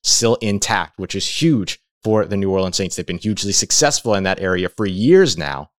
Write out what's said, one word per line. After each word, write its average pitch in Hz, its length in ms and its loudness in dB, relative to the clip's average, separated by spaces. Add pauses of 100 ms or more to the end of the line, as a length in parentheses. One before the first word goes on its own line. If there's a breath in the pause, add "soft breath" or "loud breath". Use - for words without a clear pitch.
still 117 320 2
intact, 101 640 -2
which 92 160 -8
is 98 140 -4
huge 143 520 0 (220)
for 110 240 2
the 98 120 -4
New 98 120 0
Orleans 95 280 0
Saints. 92 180 -4
They've 87 100 -8
been 87 120 -6
hugely 101 340 -4
successful 113 640 0
in 95 80 0
that 95 160 0
area 92 300 -2
for 107 180 -4
years 117 500 4
now 71 420 -8